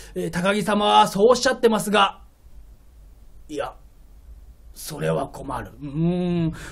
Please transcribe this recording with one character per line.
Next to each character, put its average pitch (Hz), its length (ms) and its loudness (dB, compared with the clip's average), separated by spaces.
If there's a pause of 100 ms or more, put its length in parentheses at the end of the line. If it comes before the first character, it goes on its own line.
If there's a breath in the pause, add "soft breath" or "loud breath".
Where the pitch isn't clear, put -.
(160 loud breath)
え 175 120 -6
ー、 - 20 -4
高 175 240 0
木 208 100 0
様 208 220 0
は 208 220 6
そ 196 160 0
う 233 60 8
お - 40 8
っ - 20 6
し 240 120 0
ゃ 262 60 2
っ - 60 -6
て 233 100 4
ま 214 100 2
す 208 120 -4
が、 202 300 2 (1300)
い 151 80 -12
や、 135 200 -8 (1000)
そ - 260 -14
れ 156 120 -4
は - 160 -4
困 127 340 -12
る。 107 100 -14 (100)
う 143 40 -14
ー 170 600 -2
ん。 160 60 -4 (180 loud breath)